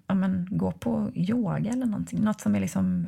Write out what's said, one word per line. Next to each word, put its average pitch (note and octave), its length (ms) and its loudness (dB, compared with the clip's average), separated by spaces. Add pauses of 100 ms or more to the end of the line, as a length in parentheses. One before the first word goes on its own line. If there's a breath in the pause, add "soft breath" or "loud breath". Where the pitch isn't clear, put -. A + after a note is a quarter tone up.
ja, F#3+ 80 0
men, F#3 360 2
går F#3 220 0
på A3 420 -2
yoga F3+ 560 0
eller B3+ 160 -2
någonting. F3 340 -2
Något G#3+ 200 0
som G#3 140 0
är G3+ 60 2
liksom F#3 480 0